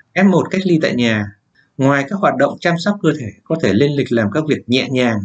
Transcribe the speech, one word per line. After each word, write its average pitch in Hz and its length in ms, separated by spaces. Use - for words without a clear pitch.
F 190 160
một 165 200
cách 190 140
ly 175 180
tại - 120
nhà, 113 320
ngoài 139 300
các 202 80
hoạt 156 200
động 135 240
chăm 175 180
sóc 202 240
cơ 160 180
thể, 113 60
có 160 180
thể 101 100
lên 143 200
lịch 139 200
làm 110 200
các 156 160
việc 117 200
nhẹ 123 220
nhàng, 123 340